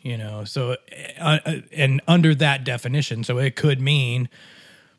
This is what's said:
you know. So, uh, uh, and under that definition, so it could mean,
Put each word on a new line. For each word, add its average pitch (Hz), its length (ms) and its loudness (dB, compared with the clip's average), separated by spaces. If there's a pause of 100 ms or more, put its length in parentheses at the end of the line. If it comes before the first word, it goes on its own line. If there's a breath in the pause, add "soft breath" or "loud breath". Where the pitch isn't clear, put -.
you 120 160 -6
know. 107 260 -8
So, 123 320 -4 (420)
uh, 156 280 2
uh, - 60 -2 (200)
and 139 340 0
under 165 280 6
that 139 280 0
definition, 123 640 -4
so 123 140 -2
it 135 180 0
could 139 240 2
mean, 127 480 0 (720 loud breath)